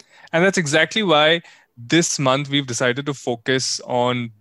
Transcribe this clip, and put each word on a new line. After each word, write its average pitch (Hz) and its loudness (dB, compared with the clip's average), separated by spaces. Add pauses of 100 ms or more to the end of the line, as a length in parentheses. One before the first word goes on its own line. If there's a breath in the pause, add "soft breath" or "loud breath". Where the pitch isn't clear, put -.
(340 loud breath)
And 165 2
that's 190 2
exactly 160 0
why 160 4 (340 loud breath)
this 160 0
month 139 0
we've 139 -2
decided 123 -2
to 143 -4
focus - -4
on 123 -2